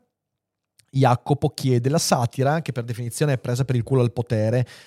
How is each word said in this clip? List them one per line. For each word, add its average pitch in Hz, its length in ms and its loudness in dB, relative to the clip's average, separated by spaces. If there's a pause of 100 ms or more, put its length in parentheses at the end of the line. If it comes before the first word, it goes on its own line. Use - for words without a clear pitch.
(920)
Jacopo 135 600 2
chiede, 127 400 0
"La 160 80 0
satira, 139 640 0
che 139 100 -8
per 117 120 -6
definizione 120 500 -2
è 123 40 -2
presa 123 280 -2
per 131 100 0
il 117 60 0
culo 131 180 2
al 120 120 2
potere, 117 540 0 (200)